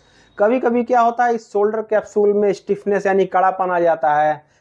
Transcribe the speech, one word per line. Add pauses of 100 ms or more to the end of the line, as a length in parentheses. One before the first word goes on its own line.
(400)
कभी-कभी
क्या
होता
है
इस
शोल्डर
कैप्सूल
में
स्टिफनेस
यानी
कड़ापन
आ
जाता
है (180)